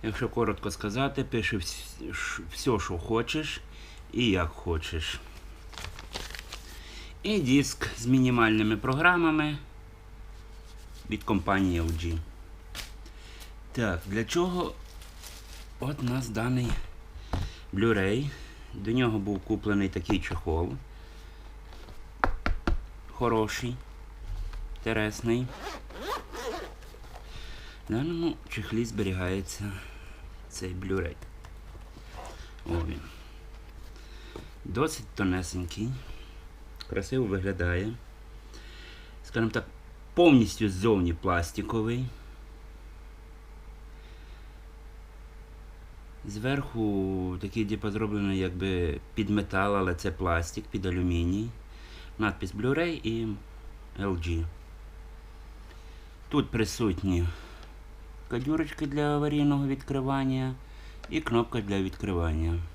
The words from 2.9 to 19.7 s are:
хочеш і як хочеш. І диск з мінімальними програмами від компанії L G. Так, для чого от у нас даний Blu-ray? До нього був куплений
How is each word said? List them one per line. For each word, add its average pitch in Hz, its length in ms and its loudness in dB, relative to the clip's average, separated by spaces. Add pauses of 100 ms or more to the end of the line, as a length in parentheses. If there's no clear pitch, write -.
хочеш 117 640 0 (520)
і 120 160 4
як 90 200 6
хочеш. - 720 -2 (2000)
І 208 160 4
диск 135 480 6 (100)
з 117 80 -4
мінімальними 113 720 8
програмами 156 800 6 (1500)
від 107 140 -2
компанії 95 580 4
L 82 100 2
G. 82 260 0 (1500)
Так, 98 340 2
для 104 200 0
чого 175 480 2 (1040)
от 139 200 -2
у 131 40 0
нас 123 260 0
даний 120 380 2 (1040)
Blu-ray? 110 560 4 (440)
До 98 180 -2
нього 117 280 4
був 98 200 0
куплений 101 500 2